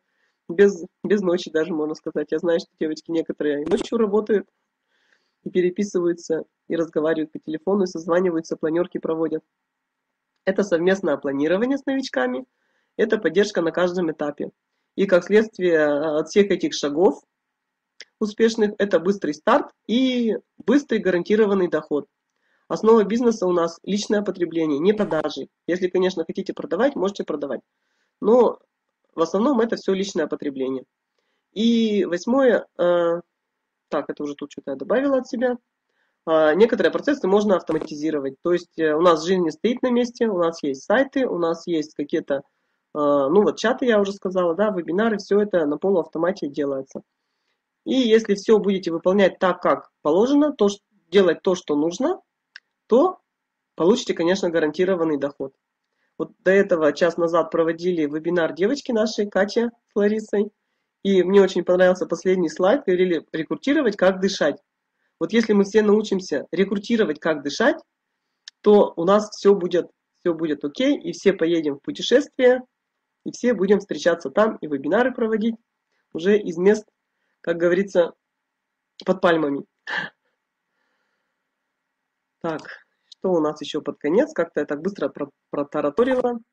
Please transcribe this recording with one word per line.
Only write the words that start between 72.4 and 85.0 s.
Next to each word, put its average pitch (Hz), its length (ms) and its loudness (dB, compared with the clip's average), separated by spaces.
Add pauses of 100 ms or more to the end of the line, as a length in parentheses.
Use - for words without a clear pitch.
и - 60 -10
все 240 220 0
будем 190 260 2
встречаться 170 520 -2
там, 214 260 0
и 165 100 -12
вебинары 156 460 0
проводить 226 420 -2 (580)
уже 185 260 2
из 180 180 -8
мест, 208 280 2 (560)
как 170 160 -4
говорится, 175 560 0 (920)
под 185 160 -2
пальмами. 156 440 0 (2750)
Так, 160 200 -6 (480)
что - 240 -6
у 170 60 2
нас 151 220 -4
еще 147 200 -8
под - 160 -10
конец? 214 360 0
Как-то 165 280 -4
я 147 40 -4
так 147 160 -8
быстро 175 280 -4